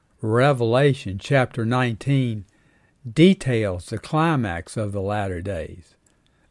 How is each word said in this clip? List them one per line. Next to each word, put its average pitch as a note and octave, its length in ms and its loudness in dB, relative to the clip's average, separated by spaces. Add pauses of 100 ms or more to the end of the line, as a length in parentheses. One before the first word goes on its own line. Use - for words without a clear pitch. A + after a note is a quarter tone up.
(220)
Revelation A#2+ 1000 2
chapter A#2+ 460 0
nineteen B2 800 -2 (600)
details A#2 800 2
the A2 100 -8
climax C3+ 800 -2
of G#2 160 -4
the G2+ 80 -4
latter G2 400 -2
days, F2+ 560 -10 (540)